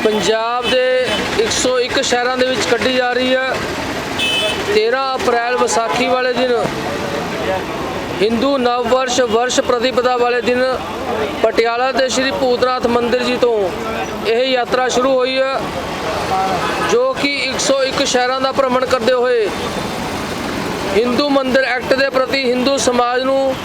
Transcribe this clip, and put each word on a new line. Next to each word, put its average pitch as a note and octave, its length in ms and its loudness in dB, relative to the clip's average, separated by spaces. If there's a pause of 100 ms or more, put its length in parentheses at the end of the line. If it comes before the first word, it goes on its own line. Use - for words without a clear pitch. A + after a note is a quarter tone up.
ਪੰਜਾਬ A3 640 0
ਦੇ B3+ 380 2 (320)
ਇੱਕ A3+ 120 2
ਸੌ B3+ 280 0
ਇੱਕ B3 220 0
ਸ਼ਹਿਰਾਂ B3 360 0
ਦੇ B3+ 80 2
ਵਿੱਚ B3+ 260 0
ਕੱਢੀ A#3 220 2
ਜਾ B3 200 2
ਰਹੀ B3+ 220 2
ਹੈ। C4 180 0 (1200)
ਤੇਰਾਂ C4 400 2
ਅਪ੍ਰੈਲ A#3+ 420 0
ਵਿਸਾਖੀ A3+ 500 0
ਵਾਲੇ B3+ 260 0
ਦਿਨ B3 180 0 (1700)
ਹਿੰਦੂ A#3 360 2
ਨਵ A#3+ 300 0
ਵਰਸ਼, B3+ 340 2
ਵਰਸ਼ A#3+ 380 2
ਪ੍ਰਤੀਪਦਾ B3 580 2
ਵਾਲੇ A#3+ 240 2
ਦਿਨ B3 220 2 (800)
ਪਟਿਆਲਾ A#3 480 2
ਦੇ C4 180 2
ਸ਼੍ਰੀ B3+ 220 0
ਭੂਤਨਾਥ B3+ 560 0
ਮੰਦਿਰ A#3+ 360 2
ਜੀ B3 140 0
ਤੋਂ A3 320 2 (580)
ਇਹ A#3 180 2
ਯਾਤਰਾ B3+ 420 0
ਸ਼ੁਰੂ B3 260 2
ਹੋਈ C4 260 0
ਹੈ, C4 200 0 (1300)
ਜੋ B3+ 220 0
ਕਿ C#4+ 220 -2
ਇੱਕ B3+ 240 -4
ਸੌ C4+ 240 2
ਇੱਕ C4 220 -2
ਸ਼ਹਿਰਾਂ B3+ 360 0
ਦਾ C4+ 100 0
ਭ੍ਰਮਣ B3+ 340 2
ਕਰਦੇ A#3+ 280 2
ਹੋਏ B3 340 2 (1500)
ਹਿੰਦੂ B3 340 2
ਮੰਦਿਰ C4 340 2
ਐਕਟ B3 300 0
ਦੇ C4+ 160 2
ਪ੍ਰਤੀ C4 420 0
ਹਿੰਦੂ B3+ 260 2
ਸਮਾਜ B3 460 2
ਨੂੰ C4+ 420 2